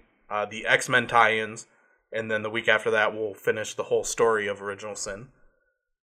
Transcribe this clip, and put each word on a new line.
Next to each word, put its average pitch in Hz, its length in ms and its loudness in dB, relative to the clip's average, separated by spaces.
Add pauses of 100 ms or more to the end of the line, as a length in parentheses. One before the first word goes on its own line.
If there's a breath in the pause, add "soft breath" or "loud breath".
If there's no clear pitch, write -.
(280)
uh, 104 160 -2
the 110 220 -10
X-Men 123 400 2
tie-ins, 110 600 2 (460)
and 110 180 -6
then 107 120 0
the 107 80 -4
week 113 180 0
after 110 220 4
that 107 240 2
we'll 107 180 -4
finish 107 400 -2
the 101 120 -6
whole 113 200 0
story 110 440 2
of 98 120 -6
Original 101 340 -10
Sin. 104 340 -10 (760)